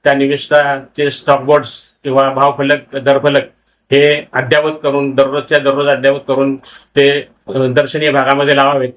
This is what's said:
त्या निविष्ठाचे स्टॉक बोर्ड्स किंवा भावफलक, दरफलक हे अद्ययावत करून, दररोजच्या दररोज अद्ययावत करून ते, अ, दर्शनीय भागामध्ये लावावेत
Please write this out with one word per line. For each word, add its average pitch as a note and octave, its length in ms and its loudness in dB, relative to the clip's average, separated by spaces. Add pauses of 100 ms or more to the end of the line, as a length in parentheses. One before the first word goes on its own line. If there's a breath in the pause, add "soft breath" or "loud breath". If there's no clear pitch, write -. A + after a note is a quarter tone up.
त्या C#3+ 100 2
निविष्ठाचे C#3 960 -2
स्टॉक C#3 300 -2
बोर्ड्स C#3 300 0 (340)
किंवा C3+ 260 0
भावफलक, C#3 680 -2
दरफलक C#3 460 2 (500)
हे D3 400 2
अद्ययावत D3+ 500 -2
करून, C#3 320 -2
दररोजच्या C#3 440 0
दररोज C#3 280 0
अद्ययावत C#3 420 0
करून C3+ 280 -2 (400 loud breath)
ते, C#3+ 240 2 (280)
अ, C3 60 -12
दर्शनीय C#3 560 0
भागामध्ये C#3 460 0
लावावेत C#3 400 0